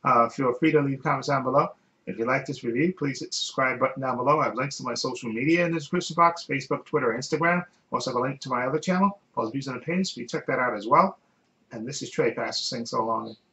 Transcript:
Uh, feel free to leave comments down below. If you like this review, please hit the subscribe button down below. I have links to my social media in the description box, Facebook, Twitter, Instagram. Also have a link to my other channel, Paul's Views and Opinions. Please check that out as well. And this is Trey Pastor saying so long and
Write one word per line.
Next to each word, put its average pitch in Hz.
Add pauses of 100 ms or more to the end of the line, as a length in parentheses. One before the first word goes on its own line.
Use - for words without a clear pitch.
Uh, 117
feel 127
free 156
to 151
leave 139
comments 139
down 139
below. 135 (360)
If 95
you 113
like 131
this -
review, 131
please 139
hit -
the -
subscribe 131
button 135
down 127
below. 143
I 131
have 107
links 139
to 139
my 120
social 117
media 160
in 170
the 165
description 170
box, 170
Facebook, 139
Twitter, 127
Instagram. 170 (260)
Also 127
have 123
a 123
link 135
to 135
my 123
other 147
channel, 190 (140)
Paul's 113
Views 135
and 127
Opinions. 180
Please 120
check -
that 131
out 123
as 104
well. 156 (540)
And 113
this 139
is -
Trey 123
Pastor -
saying 120
so 117
long 113
and 110 (160)